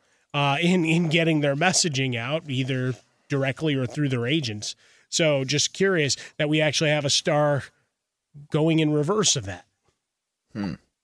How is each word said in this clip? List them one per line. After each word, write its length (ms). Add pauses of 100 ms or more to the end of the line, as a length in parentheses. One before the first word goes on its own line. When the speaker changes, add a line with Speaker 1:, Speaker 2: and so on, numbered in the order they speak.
(320)
Speaker 1:
uh, 280
in, 240
in 240
getting 320
their 160
messaging 580
out, 340
either 460 (340)
directly 460
or 120
through 240
their 180
agents. 480 (320)
So 340
just 300
curious 440 (220)
that 100
we 120
actually 300
have 140
a 60
star 540 (880)
going 260
in 140
reverse 420
of 120
that. 180 (880)
Speaker 2:
Hmm. 220 (300)